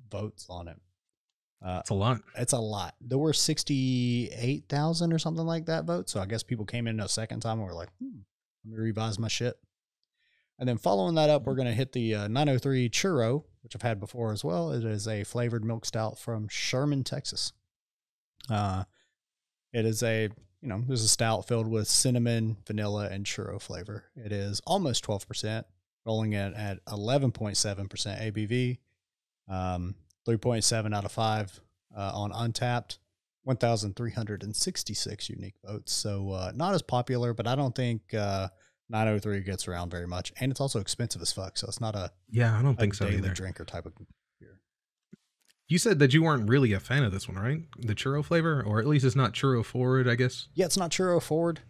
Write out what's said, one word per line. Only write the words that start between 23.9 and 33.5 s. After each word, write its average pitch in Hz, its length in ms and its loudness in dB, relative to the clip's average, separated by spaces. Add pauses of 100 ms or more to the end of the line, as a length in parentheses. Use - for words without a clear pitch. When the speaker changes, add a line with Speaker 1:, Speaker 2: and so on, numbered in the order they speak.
Speaker 1:
It 110 160 -8
is 101 340 -2
almost 170 380 0
twelve 101 240 -4
percent, - 380 -4 (380)
rolling 110 280 0
in 98 220 -2
at 104 260 -6 (100)
eleven 120 400 2
point 104 260 -4
seven 101 300 -2
percent - 340 -6
A 110 100 -4
B 107 160 -4
V, 123 340 0 (680)
um, 92 460 -4 (300)
three 117 140 2
point 117 260 0
seven 110 280 0
out 101 120 -2
of - 80 -8
five, 110 480 -2 (360)
uh, 98 180 -6
on 104 180 -4
Untappd, 120 680 -2 (460)
one 131 140 0